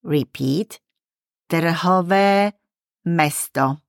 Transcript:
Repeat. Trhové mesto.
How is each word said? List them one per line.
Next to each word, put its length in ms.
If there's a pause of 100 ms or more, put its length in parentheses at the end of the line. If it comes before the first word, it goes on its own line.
Repeat. 760 (680)
Trhové 1040 (520)
mesto. 840